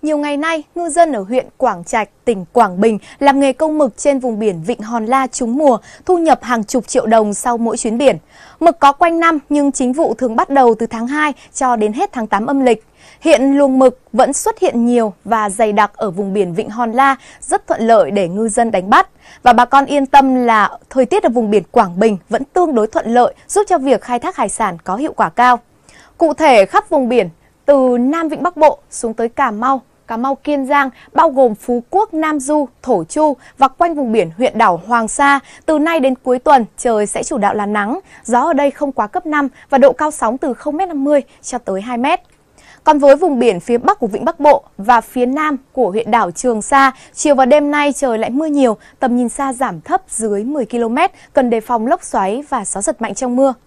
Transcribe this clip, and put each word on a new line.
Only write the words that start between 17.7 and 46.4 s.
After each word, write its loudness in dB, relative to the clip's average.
lợi 4
để -2
ngư -4
dân -2
đánh -2
bắt. 4
Và 6
bà 4
con 2
yên -2
tâm 4
là 0
thời 2
tiết 0
ở 2
vùng 0
biển 2
Quảng 0
Bình 2
vẫn -4
tương 0
đối 0
thuận -4
lợi, 2
giúp 0
cho 2
việc 0
khai -6
thác -8
hải -2
sản -4
có -4
hiệu -6
quả 0
cao. 2
Cụ 2
thể, 6
khắp -2
vùng 0
biển, 0
từ 4
Nam -2
Vịnh -6
Bắc -2
Bộ 4
xuống -8
tới -4
Cà -2
Mau, -2
Cà -8
Mau, -2
Kiên -4
Giang, 0
bao 4
gồm 2
Phú -4
Quốc, 0
Nam -2
Du, -2
Thổ 0
Chu 0
và 2
quanh -2
vùng -4
biển 0
huyện -2
đảo 2
Hoàng 0
Sa, 0
từ 2
nay 0
đến 2
cuối -2
tuần, 4
trời 0
sẽ -6
chủ -6
đạo 0
là -4
nắng. -4
Gió 0
ở 0
đây 2
không -6
quá -4
cấp -8
năm -2
và 2
độ 6
cao -4
sóng -4
từ -4
không -8
mét -4
năm -6
mươi 2
cho -10
tới -8
hai -8
mét. -2
Còn 4
với 6
vùng 0
biển 2
phía -2
bắc 0
của -4
Vịnh -6
Bắc -4
Bộ 4
và 2
phía -4
nam -4
của 0
huyện -4
đảo 0
Trường -4